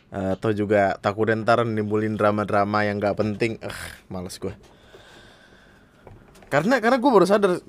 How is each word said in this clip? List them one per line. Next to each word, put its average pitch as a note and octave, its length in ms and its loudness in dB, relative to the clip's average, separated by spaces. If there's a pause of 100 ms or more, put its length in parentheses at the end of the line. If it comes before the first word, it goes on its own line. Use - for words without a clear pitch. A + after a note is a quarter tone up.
(120)
Eh, F#2+ 240 -2
atau A2 160 -2
juga G2+ 480 2
takutnya A2 400 -2
ntar A#2 240 2
nimbulin G#2+ 560 -2
drama-drama G#2 640 0
yang G#2 160 -2
gak G2+ 160 -2
penting. G#2+ 480 -2
Eh, G2+ 160 -12 (320)
males F#2 240 -10
gue. G2 160 -10 (2000)
Karena, G#3 320 0
karena B3 160 2
gue C4 140 2
baru F#3 160 8
sadar, G3 400 2